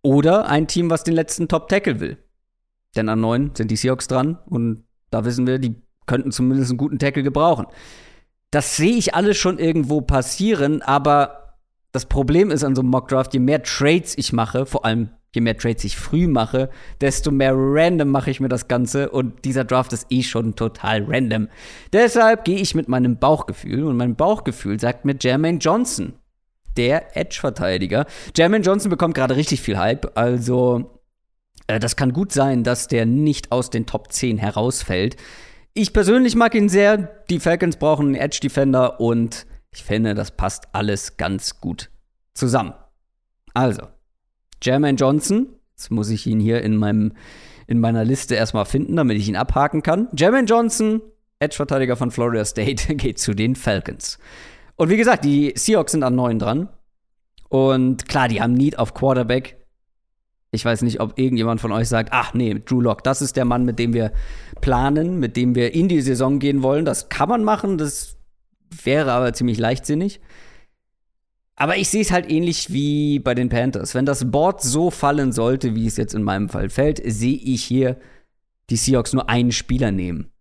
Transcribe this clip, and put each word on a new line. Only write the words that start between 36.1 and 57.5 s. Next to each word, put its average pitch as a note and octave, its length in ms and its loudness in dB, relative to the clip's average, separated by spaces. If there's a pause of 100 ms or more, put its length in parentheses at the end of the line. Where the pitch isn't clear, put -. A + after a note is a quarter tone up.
mag A#3 200 4
ihn G#3 120 4
sehr, G3+ 600 2
die E3+ 100 0
Falcons E3+ 380 0
brauchen D3 300 2
einen C3+ 80 2
Edge-Defender C3+ 840 0
und A#2 460 0 (280)
ich - 100 -20
finde, G#2+ 300 0
das G#2 180 -4
passt - 420 -4
alles G#2 420 -4
ganz - 460 -6
gut - 280 -10 (440)
zusammen. B2 400 0 (800)
Also, B2 300 0 (760)
Jermaine C3+ 360 2
Johnson, D3+ 500 2 (240)
jetzt - 200 -12
muss G#2+ 180 -2
ich A2 180 -4
ihn G#2+ 140 2
hier A2+ 200 2
in G#2+ 140 0
meinem, G#2+ 380 2 (540)
in A#2 120 2
meiner A2+ 240 2
Liste C3 320 0
erstmal G#2+ 300 0
finden, - 320 0
damit A#2+ 200 2
ich G#2 120 -2
ihn F#2 80 -2
abhaken D3+ 440 0
kann. F#3 340 0
Jermaine A3 300 4
Johnson, A3 560 2 (380)
Edge-Verteidiger C#3 560 -2
von A#2+ 160 -2
Florida A#2 320 0
State, A#2+ 520 -2
<laughs> - 0 -
geht B2+ 220 -2
zu - 160 -2
den A2+ 220 0
Falcons. - 640 -4 (560)
Und D#3+ 140 2
wie G#3+ 80 4
gesagt, A3+ 260 4
die C#3+ 320 2
Seahawks G#3+ 380 2
sind D3+ 100 0
an B2+ 120 2
neun B2 220 0
dran. C#3+ 300 -2 (800)
Und C3 640 2